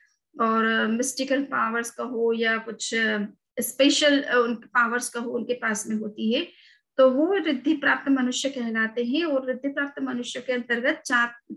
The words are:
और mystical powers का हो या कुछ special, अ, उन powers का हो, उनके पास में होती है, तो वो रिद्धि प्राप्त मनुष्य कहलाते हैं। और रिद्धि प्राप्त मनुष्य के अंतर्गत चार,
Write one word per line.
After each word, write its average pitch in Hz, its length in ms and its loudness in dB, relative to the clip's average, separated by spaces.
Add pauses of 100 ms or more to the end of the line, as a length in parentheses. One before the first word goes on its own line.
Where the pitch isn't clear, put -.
(420)
और 226 460 2
mystical 269 560 0
powers 233 480 -2
का 233 120 -8
हो 233 300 0
या 226 240 0
कुछ 220 380 -8 (640)
special, 285 640 4
अ, 247 220 0
उन 233 120 0
powers 240 540 0
का 240 100 -8
हो, 233 120 -6
उनके 233 220 -4
पास 226 340 -4
में 220 80 -2
होती 220 380 -2
है, 330 140 0 (500)
तो 262 120 8
वो 302 240 2
रिद्धि 311 400 0
प्राप्त 277 380 0
मनुष्य 254 380 0
कहलाते 226 540 -2
हैं। 285 220 0
और 269 220 0
रिद्धि 262 220 -4
प्राप्त 285 320 -4
मनुष्य 247 400 -6
के 254 120 -4
अंतर्गत 240 520 0
चार, 240 280 0 (240)